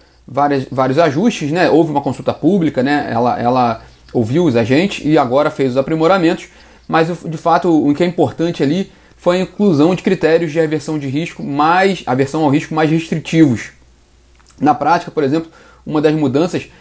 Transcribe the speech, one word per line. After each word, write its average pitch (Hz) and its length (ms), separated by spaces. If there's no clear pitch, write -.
várias, 139 440
vários 131 280
ajustes, 156 520
né, 170 160
houve 156 220
uma 143 100
consulta 123 320
pública, 151 520
né, 143 280
ela, 117 300
ela 120 400
ouviu 131 320
os 127 100
agentes 131 480
e 156 140
agora 139 320
fez 135 220
os 123 60
aprimoramentos, 160 680
mas 160 220
o, 170 180
de 160 120
fato 170 360
o - 60
que 175 80
é - 20
importante 170 560
ali 165 300
foi 180 200
a 185 40
inclusão 180 540
de - 80
critérios 165 480
de 156 80
aversão 156 400
de 139 80
risco 143 340
mais, 165 640
aversão 135 380
ao 143 80
risco 151 240
mais 160 160
restritivos. 160 800
Na 147 160
prática, 156 340
por 156 140
exemplo, 156 260
uma 151 160
das 151 140
mudanças 147 540